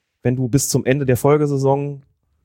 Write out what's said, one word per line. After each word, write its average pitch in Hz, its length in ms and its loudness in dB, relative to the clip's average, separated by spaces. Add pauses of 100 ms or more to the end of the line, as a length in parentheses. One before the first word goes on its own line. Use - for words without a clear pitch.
(240)
wenn 123 120 0
du 131 120 -2
bis 131 200 0
zum - 160 -2
Ende 135 220 0
der 127 120 2
Folgesaison 143 840 0 (440)